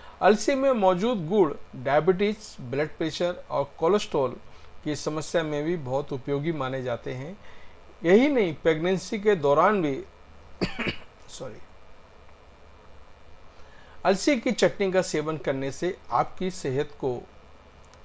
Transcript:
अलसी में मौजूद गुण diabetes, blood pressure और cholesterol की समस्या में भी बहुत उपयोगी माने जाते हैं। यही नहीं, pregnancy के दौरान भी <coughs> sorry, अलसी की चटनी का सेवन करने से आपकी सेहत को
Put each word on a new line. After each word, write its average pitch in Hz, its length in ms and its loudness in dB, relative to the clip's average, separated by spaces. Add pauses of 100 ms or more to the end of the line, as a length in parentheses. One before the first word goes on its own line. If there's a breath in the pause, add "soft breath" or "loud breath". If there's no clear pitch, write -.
(220 loud breath)
अलसी 214 320 6
में 269 180 4
मौजूद 190 560 2
गुण 185 260 4 (220)
diabetes, 170 840 2
blood 135 280 -2
pressure 170 640 -4
और 139 280 -2
cholesterol 160 580 2 (480 loud breath)
की 151 120 -2
समस्या 156 460 -2
में 151 220 -2
भी 175 120 -2
बहुत 139 360 -4
उपयोगी 143 400 -2
माने 131 300 -4
जाते 123 320 -6
हैं। 147 240 -10 (680 loud breath)
यही 214 240 8
नहीं, 208 260 2
pregnancy 170 640 0
के 208 160 4
दौरान 165 480 4
भी 139 220 -2 (580)
<coughs> - 300 -4 (360)
sorry, - 320 -14 (2500 loud breath)
अलसी 214 360 2
की 247 120 0
चटनी 190 400 2
का 185 100 4
सेवन 156 340 -2
करने 135 360 -4
से - 260 -6 (120)
आपकी 156 400 -2
सेहत 143 400 -4 (100)
को 123 220 -4 (840)